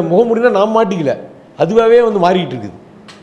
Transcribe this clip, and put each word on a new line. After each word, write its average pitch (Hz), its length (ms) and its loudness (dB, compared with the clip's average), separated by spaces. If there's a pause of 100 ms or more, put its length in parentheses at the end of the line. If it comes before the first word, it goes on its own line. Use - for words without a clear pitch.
முகமூடினா 226 480 2
நான் 214 200 0
மாட்டிக்கல, 185 360 0 (500)
அதுவாகவே 226 440 4
வந்து 208 180 -2
மாறிக்கிட்டு 175 300 -2
இருக்குது. 104 240 -14 (440)